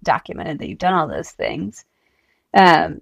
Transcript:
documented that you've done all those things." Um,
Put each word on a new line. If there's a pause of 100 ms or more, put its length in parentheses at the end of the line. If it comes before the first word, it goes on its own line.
documented
that
you've
done
all
those
things." (720)
Um,